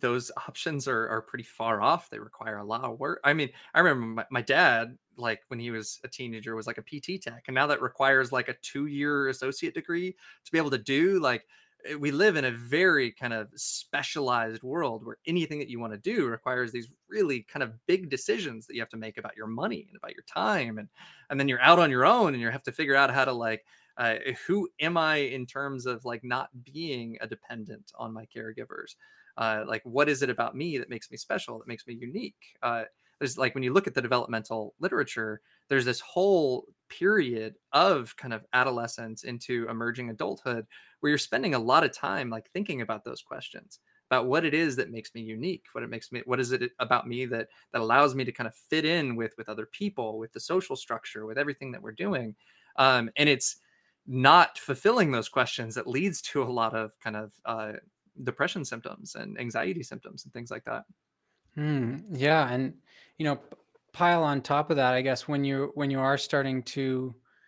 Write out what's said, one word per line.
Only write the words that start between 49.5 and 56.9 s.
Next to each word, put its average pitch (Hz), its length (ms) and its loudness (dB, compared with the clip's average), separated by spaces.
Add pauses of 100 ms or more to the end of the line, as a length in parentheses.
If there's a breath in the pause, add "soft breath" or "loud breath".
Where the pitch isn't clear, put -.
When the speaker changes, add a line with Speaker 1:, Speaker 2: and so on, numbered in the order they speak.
Speaker 1:
other 110 160 -8
people, 120 520 -6
with 113 140 -10
the - 80 -14
social 180 360 -2
structure, 110 500 -8
with 110 100 -8
everything 139 360 -4
that 101 100 -12
we're 107 100 -12
doing. 123 420 -4 (420 soft breath)
Um, 127 400 4
and 147 120 6
it's - 280 2 (480)
not 135 540 6
fulfilling 185 540 2
those 117 160 0
questions 120 480 -2
that 123 100 -6
leads 147 340 -2
to - 220 -2
a - 20 2
lot 117 300 -2
of 110 240 -6